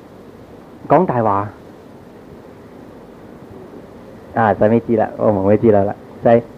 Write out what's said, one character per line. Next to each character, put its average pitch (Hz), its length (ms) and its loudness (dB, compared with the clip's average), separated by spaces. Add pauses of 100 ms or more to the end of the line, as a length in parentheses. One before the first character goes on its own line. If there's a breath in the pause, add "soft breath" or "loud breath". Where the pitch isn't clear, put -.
(880)
講 156 180 4
大 123 160 -2
話？ 104 260 -2 (2750)
啊， 110 200 0
細 107 160 0
妹 117 100 2
知 117 160 -2
啦， 107 200 -2
我 117 160 0
妹 95 160 -2
妹 104 80 4
知 113 160 2
啦 101 100 2
啦。 101 100 -4 (320)
就 120 60 2
係， 117 120 4 (160)